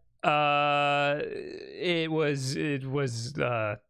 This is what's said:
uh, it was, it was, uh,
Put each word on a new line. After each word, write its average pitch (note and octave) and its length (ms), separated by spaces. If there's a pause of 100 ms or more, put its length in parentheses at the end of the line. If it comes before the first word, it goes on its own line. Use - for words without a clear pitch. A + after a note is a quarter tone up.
(240)
uh, D3 960
it D#3+ 880
was, D3 460
it D3 280
was, C3 540
uh, A2+ 380 (140)